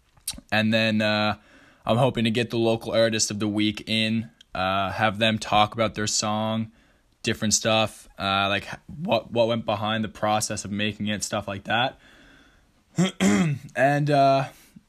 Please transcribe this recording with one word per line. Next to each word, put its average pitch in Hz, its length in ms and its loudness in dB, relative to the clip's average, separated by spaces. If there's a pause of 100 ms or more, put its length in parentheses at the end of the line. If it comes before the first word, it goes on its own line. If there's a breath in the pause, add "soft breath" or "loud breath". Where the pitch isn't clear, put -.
(500)
And 110 240 2
then, 110 280 2
uh, 107 340 0 (500 loud breath)
I'm 113 120 2
hoping 120 260 2
to 117 80 2
get 117 200 -2
the 120 60 -2
local 113 360 0
artist 110 380 2
of 104 80 -6
the 107 100 0
week 104 400 -2
in, 110 400 -2 (240)
uh, 95 380 -2
have 101 260 0
them 110 220 0
talk 104 340 2
about 107 220 -2
their 107 120 -4
song, 110 640 -2 (520 soft breath)
different 110 300 0
stuff, 110 560 0 (100)
uh, 98 300 0
like, 101 160 -2
h-, - 200 -12
what, - 460 -2
what 113 160 4
went 113 180 -2
behind 110 380 -2
the 107 60 -6
process 107 560 -2
of 95 60 -8
making 104 360 -4
it, 104 160 -4
stuff 104 240 -6
like 98 160 -8
that. 117 340 -2 (1000 soft breath)
<clears throat> 185 600 2 (180)
And, 143 360 4
uh, 135 380 4 (400 loud breath)